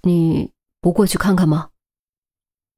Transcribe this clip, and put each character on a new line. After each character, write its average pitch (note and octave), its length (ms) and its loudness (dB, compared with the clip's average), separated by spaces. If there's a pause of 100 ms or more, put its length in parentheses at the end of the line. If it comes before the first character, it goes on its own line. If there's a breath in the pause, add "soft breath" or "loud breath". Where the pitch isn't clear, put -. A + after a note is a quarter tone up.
“你 E3+ 480 0 (300)
不 F3 120 0
过 G3 140 2
去 F#3 100 -4
看 F#3 200 0
看 F3 120 2
吗？” D#3 220 -2 (1080)